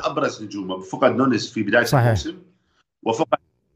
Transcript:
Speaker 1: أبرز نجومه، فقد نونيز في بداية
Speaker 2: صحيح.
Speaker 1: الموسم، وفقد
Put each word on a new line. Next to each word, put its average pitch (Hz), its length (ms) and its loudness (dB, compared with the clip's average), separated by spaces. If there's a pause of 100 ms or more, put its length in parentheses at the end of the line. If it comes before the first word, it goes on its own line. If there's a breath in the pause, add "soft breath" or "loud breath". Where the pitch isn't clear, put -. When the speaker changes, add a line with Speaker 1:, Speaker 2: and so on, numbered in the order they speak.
Speaker 1:
أبرز 143 400 -4
نجومه، 92 360 -8
فقد - 320 0
نونيز 117 400 0
في 113 120 -4
بداية 110 200 4
Speaker 2:
صحيح. 120 220 4
Speaker 1:
الموسم، 117 320 0 (680)
وفقد 113 340 0 (380)